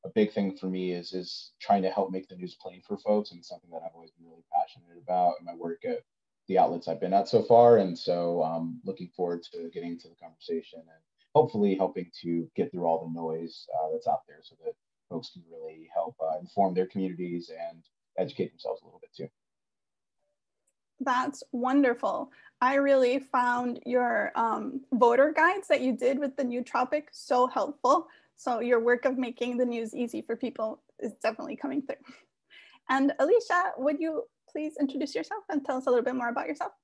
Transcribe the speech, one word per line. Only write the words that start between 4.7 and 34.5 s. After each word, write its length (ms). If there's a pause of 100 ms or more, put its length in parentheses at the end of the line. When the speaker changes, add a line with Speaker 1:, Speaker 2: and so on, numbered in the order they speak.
Speaker 1:
about 360
in 60
my 100
work 280
at 180 (460)
the 120
outlets 280
I've 140
been 140
at 120
so 140
far, 360
and 200
so 460
I'm 420
looking 320
forward 340
to 220
getting 200
into 140
the 80
conversation 640
and 220 (340)
hopefully 400
helping 340 (120)
to 340
get 160
through 140
all 200
the 140
noise, 460 (100)
uh, 160
that's 160
out 220
there 140
so 200
that 120 (340)
folks 240
can 180
really 420
help, 300
uh, 160
inform 340
their 120
communities 640
and 340 (340)
educate 340
themselves 320
a 20
little 160
bit 120
too. 140 (1700)
Speaker 2:
That's 500
wonderful. 800 (300)
I 140
really 440
found 680
your, 500
um, 460 (120)
voter 420
guides 320
that 140
you 160
did 200
with 200
the 80
New 180
Tropic 480
so 360
helpful. 600 (320)
So 200
your 200
work 260
of 120
making 400
the 80
news 300
easy 260
for 140
people 480 (160)
is 140 (100)
definitely 320
coming 260
through. 140 (920)
And 300
Alicia, 600
would 200
you 260 (260)